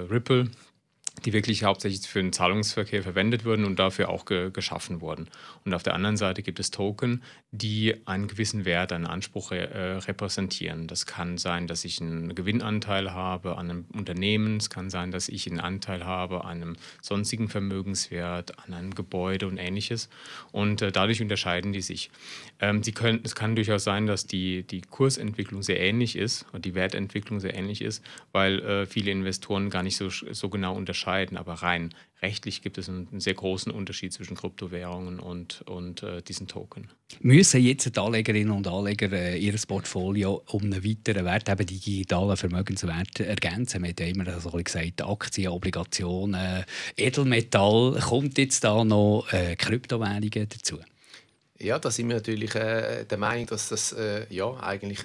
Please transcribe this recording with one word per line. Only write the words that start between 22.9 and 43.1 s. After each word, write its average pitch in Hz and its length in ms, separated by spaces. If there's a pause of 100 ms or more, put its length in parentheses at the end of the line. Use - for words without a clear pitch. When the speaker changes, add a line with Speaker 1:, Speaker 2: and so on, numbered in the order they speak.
Speaker 1:
können, 113 320
es 117 120
kann 110 200
durchaus 107 300
sein, 104 200
dass 104 220
die, 92 360
die 90 180
Kursentwicklung 107 800
sehr 92 160
ähnlich 110 380
ist 101 340
und - 140
die 92 100
Wertentwicklung 101 640
sehr 95 160
ähnlich 101 260
ist, 110 220 (280)
weil, 98 280
äh, 101 260
viele 101 260
Investoren 95 580
gar 95 120
nicht 92 160
so 98 100
sch-, - 260
so 104 160
genau 92 260
unterscheiden, 95 640
aber 87 160
rein 85 400 (280)
rechtlich 101 400
gibt - 160
es 92 120
einen, 92 220
einen 101 80
sehr 92 160
großen 92 360
Unterschied 95 420
zwischen - 220
Kryptowährungen 90 840
und, 87 440
und, 90 380
äh, 92 200
diesen 95 260
Token. - 420 (300)
Speaker 2:
Müssen 131 420
jetzt 123 340
die 107 40
Anlegerinnen 107 520
und 98 160
Anleger, 101 440
äh, 90 260
ihr 101 180 (120)
Portfolio 98 800
um 101 160
einen 95 200
weiteren 107 420
Wert, 98 240
eben 95 160
digitalen 95 720
Vermögenswert, 90 800